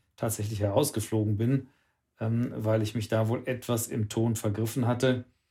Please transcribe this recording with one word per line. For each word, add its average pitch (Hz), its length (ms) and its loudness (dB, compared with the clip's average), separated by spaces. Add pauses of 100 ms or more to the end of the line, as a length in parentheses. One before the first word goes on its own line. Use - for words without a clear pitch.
(160)
tatsächlich 110 460 -4
herausgeflogen 107 760 0
bin, 123 320 0 (540)
ähm, 117 340 0
weil 110 260 2
ich 104 140 -4
mich 110 140 -2
da 110 180 2
wohl 127 180 0
etwas 120 420 -2
im 107 200 -2
Ton 113 300 0
vergriffen 110 500 0
hatte. 123 380 2 (260)